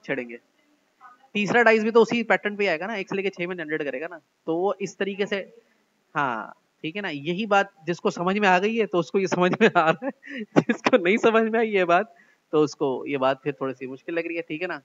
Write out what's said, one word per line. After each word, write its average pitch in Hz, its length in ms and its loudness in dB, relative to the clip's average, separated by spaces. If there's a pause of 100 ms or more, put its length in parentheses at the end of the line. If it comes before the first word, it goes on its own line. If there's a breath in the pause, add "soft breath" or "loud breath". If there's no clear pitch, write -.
छेड़ेंगे। 120 340 -8 (960)
तीसरा 208 280 2
डाइस 220 220 6
भी 220 60 0
तो 226 120 8
उसी 233 220 2
पैटर्न 208 320 0
पे 202 100 0
आएगा 170 200 -2
ना, 220 100 -6
एक 190 120 -8
से - 80 -6
लेके 190 140 -2
छह 180 180 -6
में 185 80 -6
जनरेट 156 260 -6
करेगा 139 240 -6
ना, 170 140 -14 (260)
तो 165 100 0
वो 190 240 0
इस 190 180 -8
तरीके 196 280 -4
से, 202 120 -4 (760)
हाँ, 127 380 -4 (320)
ठीक 160 120 -8
है 208 60 -8
ना। 196 80 -6
यही 165 360 -4
बात 196 260 2 (140)
जिसको 170 260 -2
समझ 185 260 -2
में 208 100 2
आ 185 100 6
गई 214 180 0
है 220 100 0
तो 180 120 0
उसको 170 200 0
ये 190 100 0
समझ 180 240 2
में 214 160 4
आ 160 220 4
रहा 160 160 -2
है, 277 40 -4
<laughs> - 500 -4
जिसको - 380 0
नहीं 185 200 2
समझ 226 260 4
में 220 140 -2
आई 233 100 0
ये 196 180 2
बात 175 280 2 (380 soft breath)
तो 151 100 4
उसको 147 260 -2 (200)
ये 143 100 -4
बात 131 240 0
फिर 147 180 -6
थोड़ी 135 140 -6
सी 131 120 -14
मुश्किल 135 280 -12
लग 170 120 -4
रही 165 100 -8
है, 170 60 -6
ठीक 160 200 -8
है 185 60 -8
ना। 156 160 -10